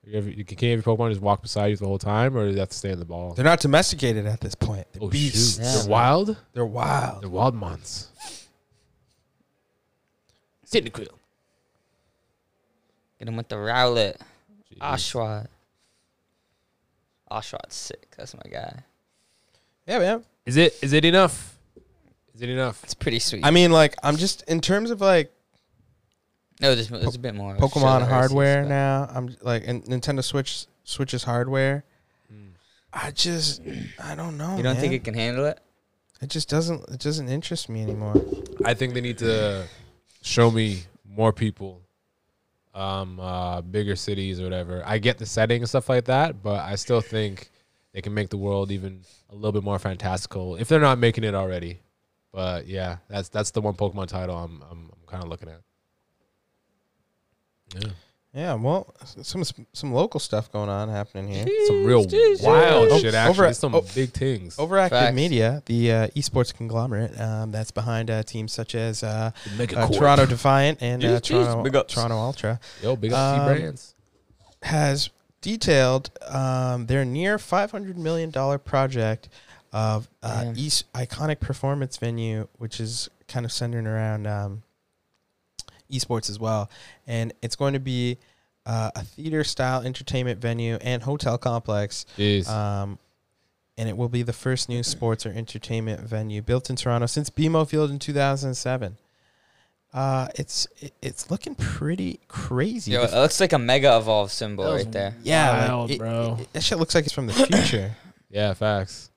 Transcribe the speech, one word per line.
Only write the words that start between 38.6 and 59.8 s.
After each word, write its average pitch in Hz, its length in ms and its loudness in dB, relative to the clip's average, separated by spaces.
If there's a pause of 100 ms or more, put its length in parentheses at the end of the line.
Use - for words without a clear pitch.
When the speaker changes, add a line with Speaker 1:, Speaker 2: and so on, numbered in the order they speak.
Speaker 1:
I 113 100 2
think 123 200 -4
they 127 60 -2
need 120 180 -6
to 107 480 0 (560)
show 117 280 6
me 107 320 0 (260)
more 107 240 2
people, 98 480 -6 (920)
um, 95 440 -4
uh, 90 440 -4
bigger 98 340 -2
cities 98 420 -4
or 92 60 -6
whatever. 90 420 -6
I 107 120 0
get 117 200 2
the 110 80 -10
setting 117 360 2
and 117 60 -4
stuff 131 200 0
like 123 180 2
that, 135 360 0
but - 180 -2
I 101 160 -6
still 117 240 0
think 107 500 -6 (420)
they 98 100 -10
can 104 120 -6
make 104 140 -2
the - 80 -8
world 98 340 -2
even 95 300 -8 (300)
a 104 40 -20
little 104 180 -2
bit 101 120 0
more 101 140 -2
fantastical 92 800 -6
if 113 120 -6
they're 160 120 6
not 135 180 6
making 117 260 2
it 104 100 -2
already. 90 460 -4 (520)
But 92 360 -6
yeah, 90 300 -6 (100)
that's, 101 220 -8
that's 107 200 -2
the 110 120 -2
one 104 120 -2
Pokemon 95 340 -4
title 92 280 -6
I'm, 85 340 -12
I'm, 85 220 -18
I'm - 180 -20
kinda 90 160 -10
looking 82 220 -12
at. 82 120 -20 (2250)
Yeah. 98 160 -8 (420)
Speaker 2:
Yeah, 151 220 -6
well, 143 480 -2
s-, - 200 -20
some, 180 200 -6 (300)
some 139 200 -6